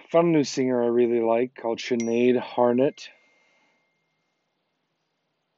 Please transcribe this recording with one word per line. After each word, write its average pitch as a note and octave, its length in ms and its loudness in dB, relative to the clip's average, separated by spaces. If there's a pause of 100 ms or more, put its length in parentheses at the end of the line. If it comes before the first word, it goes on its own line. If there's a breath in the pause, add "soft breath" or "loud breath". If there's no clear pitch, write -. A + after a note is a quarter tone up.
found E3+ 180 2
a E3+ 40 2
new D3+ 140 2
singer B2+ 360 -2
I A#2+ 60 0
really A#2+ 320 2
like A#2 360 0
called A2+ 240 -6
Sinead A#2+ 600 0
Harnett. B2 680 -2 (2500)